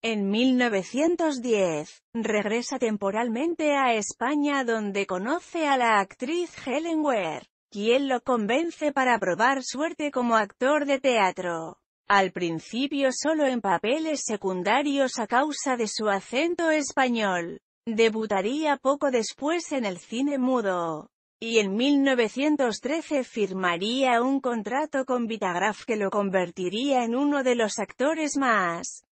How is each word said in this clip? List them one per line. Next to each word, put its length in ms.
En 280
mil 260
novecientos 840
diez, 600
regresa 640
temporalmente 960
a 200
España 680
donde 440
conoce 600
a 100
la 220
actriz 540
Helen 360
Ware, 480
quien 340
lo 140
convence 720
para 260
probar 460
suerte 480
como 240
actor 500
de 140
teatro. 760
Al 220
principio 800
solo 360
en 140
papeles 640
secundarios 920
a 80
causa 500
de 120
su 200
acento 640
español. 920
Debutaría 920
poco 340
después 600
en 120
el 140
cine 400
mudo, 680
y 180
en 160
mil 300
novecientos 760
trece 440
firmaría 1000
un 180
contrato 640
con 220
Vitagraph 580
que 120
lo 140
convertiría 920
en 140
uno 260
de 140
los 240
actores 560
más 760